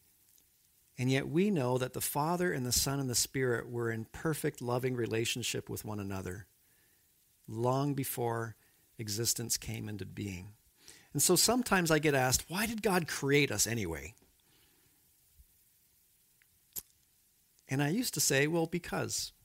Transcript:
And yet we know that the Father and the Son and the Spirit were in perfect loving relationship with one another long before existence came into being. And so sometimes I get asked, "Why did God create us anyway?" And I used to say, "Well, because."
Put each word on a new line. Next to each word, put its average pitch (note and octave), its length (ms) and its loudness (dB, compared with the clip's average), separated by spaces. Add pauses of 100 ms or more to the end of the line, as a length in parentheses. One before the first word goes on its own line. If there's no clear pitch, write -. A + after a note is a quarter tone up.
(960)
And B2+ 140 0
yet C3+ 180 2
we F3+ 220 2
know B2+ 260 2
that B2+ 160 -2
the - 80 -8
Father E3+ 520 0
and C3+ 120 -4
the B2 60 -4
Son C#3 300 0
and C3 100 -2
the A#2 60 -2
Spirit B2 520 0
were A#2+ 220 -2
in A2+ 140 -4
perfect - 580 -4
loving B2+ 320 0
relationship A2+ 720 -2
with A2 160 -6
one G#2 140 -6
another G2 480 -6 (1000)
long B2+ 460 0
before A#2 640 -4 (400)
existence A2+ 600 -2
came A2+ 280 -8
into G2+ 200 -8
being. G2+ 480 -8 (580)
And C#3+ 100 0
so F3+ 140 6
sometimes G3 540 4
I D#3 80 6
get D3 160 4
asked, B2+ 340 2
"Why G3 160 -2
did A3 160 -4
God F3+ 260 2
create C#3 440 4
us G#2+ 160 0
anyway?" E2 480 -4 (3500)
And C#3 140 0
I C#3+ 80 2
used A#3 240 -2
to - 60 0
say, C#3 260 4
"Well, E3 200 0
because." D#3+ 680 -4 (120)